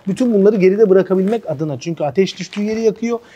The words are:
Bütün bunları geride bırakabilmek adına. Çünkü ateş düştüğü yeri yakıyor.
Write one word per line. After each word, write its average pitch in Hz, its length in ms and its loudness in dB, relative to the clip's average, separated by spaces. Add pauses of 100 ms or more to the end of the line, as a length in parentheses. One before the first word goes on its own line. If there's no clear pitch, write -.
Bütün 233 260 0
bunları 208 220 4
geride 196 340 4
bırakabilmek 190 600 0
adına. 147 300 -6
Çünkü 165 240 -6
ateş 185 360 -2
düştüğü 208 240 -8
yeri 220 180 -4
yakıyor. 226 380 -2 (160)